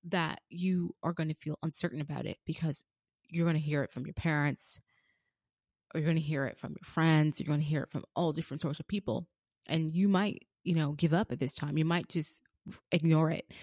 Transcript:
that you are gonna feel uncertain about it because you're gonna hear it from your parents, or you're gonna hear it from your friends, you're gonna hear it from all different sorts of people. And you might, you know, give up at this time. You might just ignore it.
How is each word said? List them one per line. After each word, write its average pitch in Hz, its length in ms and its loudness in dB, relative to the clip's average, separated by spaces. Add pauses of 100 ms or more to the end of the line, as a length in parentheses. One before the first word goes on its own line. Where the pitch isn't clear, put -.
that 165 340 -2 (100)
you 175 540 -2
are 170 100 -2
gonna 156 200 -2
feel 151 300 -6
uncertain 160 360 -4
about 143 260 -6
it - 200 -6
because 156 400 -4 (420)
you're 165 180 0
gonna 160 140 2
hear 147 240 0
it - 80 -6
from 127 140 -8
your 156 80 -10
parents, 147 680 -2 (1120)
or 160 60 -2
you're 151 80 0
gonna 160 140 2
hear 147 240 -2
it - 120 -6
from - 140 -10
your - 140 -14
friends, 156 560 4
you're - 60 -4
gonna 151 140 2
hear 147 220 0
it - 80 -8
from - 140 -6 (100)
all 170 160 2
different 156 300 -8
sorts 151 180 -4
of - 80 -12
people. 170 400 -4 (400)
And 160 240 0
you 185 160 2
might, 202 380 2 (180)
you 170 120 0
know, 151 160 2
give 151 200 2
up 185 200 4
at - 80 -4
this 131 160 0
time. 147 200 -4
You 156 100 4
might 170 220 0
just - 360 -6 (480)
ignore 160 400 4
it. - 200 -8 (120)